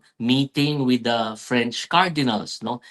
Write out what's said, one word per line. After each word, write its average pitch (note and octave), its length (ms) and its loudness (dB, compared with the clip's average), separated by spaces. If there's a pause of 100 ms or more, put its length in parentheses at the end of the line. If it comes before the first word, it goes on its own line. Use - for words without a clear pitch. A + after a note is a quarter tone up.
(220)
meeting C#3 640 0
with A#2+ 240 2
the A2+ 240 0
French A#2+ 560 -4
cardinals, D3 720 0
no? A#2 300 -6